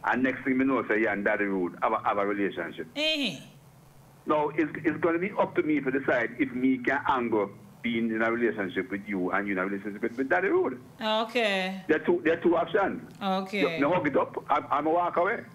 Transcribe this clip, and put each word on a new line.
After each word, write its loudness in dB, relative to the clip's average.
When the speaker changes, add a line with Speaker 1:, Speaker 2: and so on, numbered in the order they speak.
Speaker 1:
And 2
next -2
thing 2
we 2
know, 2
say, 2
yeah, 2
and -4
Daddy 2
Rude -2
have 2
a, -2
have 0
a 2
relationship. -4
Speaker 2:
Mm-hmm. -2
Speaker 1:
Now, 2
it's, 0
it's 0
gonna 2
be -2
up 0
to 2
me 2
to 0
decide 0
if 0
me 2
can 0
handle 0
being 0
in 0
a 2
relationship 0
with -4
you -2
and 0
you -2
in 0
a 0
relationship -6
with, -2
with -2
Daddy 2
Rude. 2
Speaker 2:
Okay. 0
Speaker 1:
There 4
are -4
two, 2
there 4
are -10
two 4
options. 0
Speaker 2:
Okay. -2
Speaker 1:
You, 2
you 4
hug 2
it -2
up, 0
I, 4
I'ma 2
walk 2
away. 2